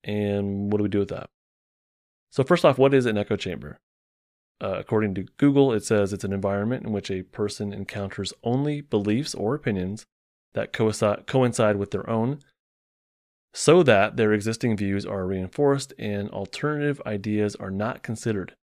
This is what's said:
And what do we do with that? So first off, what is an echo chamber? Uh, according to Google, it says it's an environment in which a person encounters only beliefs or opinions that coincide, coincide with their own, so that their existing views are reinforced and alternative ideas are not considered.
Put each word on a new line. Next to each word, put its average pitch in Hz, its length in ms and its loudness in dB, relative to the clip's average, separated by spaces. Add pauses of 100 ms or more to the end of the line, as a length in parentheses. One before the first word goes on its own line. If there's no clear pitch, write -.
And 101 680 -2
what 104 60 2
do 104 60 0
we 104 60 0
do 101 100 0
with 98 100 -2
that? - 200 -10 (1000)
So 135 140 0
first 175 180 4
off, 139 140 6
what 135 160 6
is 131 120 4
an 107 120 0
echo 104 180 0
chamber? 85 440 -10 (840)
Uh, 95 180 -4
according 107 360 0
to 92 80 -4 (120)
Google, 139 380 6
it 104 100 -2
says 101 300 2
it's 95 100 -6
an 98 80 -4
environment 101 540 -2
in 110 80 -4
which 98 180 -4
a 92 120 -4
person 104 500 -6
encounters 98 580 -8 (140)
only 143 340 0
beliefs 110 560 -2
or 110 200 -2
opinions 98 500 -4 (480)
that - 180 -6
coincide, 107 560 0
coincide 117 480 2
with 98 160 -4
their - 180 -6
own, 117 300 -2 (1120)
so 170 300 6
that 107 320 4
their 107 160 4
existing 110 460 0
views 98 280 -2
are 95 220 -4
reinforced 139 720 0
and 104 300 -4
alternative 147 760 -4
ideas 104 520 -2
are 95 140 -10
not 104 320 -6
considered. 107 520 -6 (140)